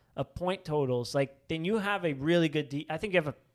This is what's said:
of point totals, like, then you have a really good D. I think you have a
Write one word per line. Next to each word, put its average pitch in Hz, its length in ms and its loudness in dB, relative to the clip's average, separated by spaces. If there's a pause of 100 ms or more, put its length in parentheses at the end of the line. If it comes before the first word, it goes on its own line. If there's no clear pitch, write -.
(160)
of - 180 -4
point 185 320 -4
totals, 131 480 0
like, 139 220 0 (140)
then 160 160 -4
you 214 120 2
have 196 280 -2
a 151 80 0
really 160 360 4
good 143 200 -2
D. 143 200 -6
I 160 80 -4
think 202 160 -4
you 180 40 4
have 151 100 2
a 131 80 -6 (200)